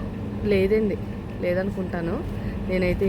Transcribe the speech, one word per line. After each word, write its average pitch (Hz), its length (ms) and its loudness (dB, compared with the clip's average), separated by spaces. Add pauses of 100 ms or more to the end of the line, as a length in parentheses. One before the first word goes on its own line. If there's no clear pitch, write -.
(520)
లేదండి, 196 440 4 (480)
లేదనుకుంటాను, 180 720 0 (540)
నేనైతే 185 380 2